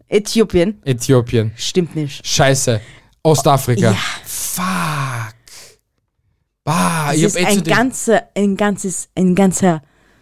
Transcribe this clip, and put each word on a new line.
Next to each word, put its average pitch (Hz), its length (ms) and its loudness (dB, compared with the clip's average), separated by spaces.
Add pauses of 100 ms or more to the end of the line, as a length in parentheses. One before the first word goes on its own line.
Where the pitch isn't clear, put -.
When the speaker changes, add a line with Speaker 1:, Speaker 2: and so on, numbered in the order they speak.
Speaker 1:
Äthiopien. 208 760 0
Speaker 2:
Äthiopien. 120 720 0
Speaker 1:
Stimmt - 400 -4
nicht. 147 300 -8
Speaker 2:
Scheiße. 135 540 2 (420)
Ostafrika. 131 680 2
Speaker 1:
Ja. 98 40 0 (280)
Speaker 2:
Fuck. 151 1080 -6 (1300)
Bah, 165 440 -2
Speaker 1:
Das 143 80 0
Speaker 2:
ich 156 60 2
hab 208 60 4
Speaker 1:
ist - 80 -2
Speaker 2:
echt 175 120 0
Speaker 1:
ein 202 60 2
Speaker 2:
so 196 80 2
den 170 120 0
Speaker 1:
ganzer, 233 480 0 (120)
ein 196 220 0
ganzes, 202 580 -4
ein 180 200 2
ganzer, 180 480 2 (400)